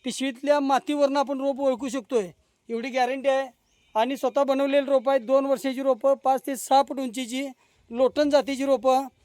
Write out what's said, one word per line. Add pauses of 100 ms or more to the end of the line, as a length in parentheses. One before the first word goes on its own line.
पिशवीतल्या
मातीवरनं
आपण
रोप
ओळखू
शकतोय, (420)
एवढी
गॅरंटी
आहे. (480)
आणि
स्वतः
बनवलेली
रोपं
आहेत,
दोन
वर्षाची
रोपं,
पाच
ते
सहा
फूट
उंचीची, (440)
लोटन
जातीची
रोपं (180)